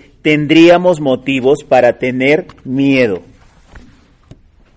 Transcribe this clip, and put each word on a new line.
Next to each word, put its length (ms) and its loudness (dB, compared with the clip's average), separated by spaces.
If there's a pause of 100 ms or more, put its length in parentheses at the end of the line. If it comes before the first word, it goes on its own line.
(220)
tendríamos 800 2
motivos 680 -2
para 300 0
tener 480 -2 (180)
miedo. 600 -2 (1500)